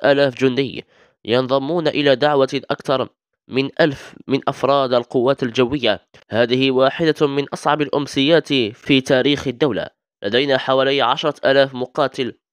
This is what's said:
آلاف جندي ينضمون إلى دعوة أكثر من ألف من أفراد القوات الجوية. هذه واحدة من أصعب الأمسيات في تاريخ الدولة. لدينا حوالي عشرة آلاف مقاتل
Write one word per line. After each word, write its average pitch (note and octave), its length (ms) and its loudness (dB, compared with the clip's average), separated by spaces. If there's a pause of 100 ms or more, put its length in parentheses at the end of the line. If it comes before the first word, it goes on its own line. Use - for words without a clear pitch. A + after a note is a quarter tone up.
آلاف C#3 300 2
جندي C3 500 -2 (400)
ينضمون C3+ 640 0
إلى C#3+ 280 2
دعوة C#3 460 0 (100)
أكثر B2+ 380 -4 (380)
من C3+ 220 -2 (120)
ألف D3 340 -2 (120)
من C3+ 200 0
أفراد C3+ 460 0
القوات B2+ 500 0
الجوية. A#2+ 580 0 (280)
هذه B2 420 2
واحدة C#3+ 560 0
من C#3 260 -2
أصعب D3+ 280 -2
الأمسيات C#3+ 720 0
في C3 480 0
تاريخ C3+ 460 0
الدولة. A#2+ 400 -2 (360)
لدينا C3 340 0
حوالي C3+ 440 0
عشرة C#3+ 340 -2 (100)
آلاف C3+ 300 2
مقاتل B2+ 580 -4 (200)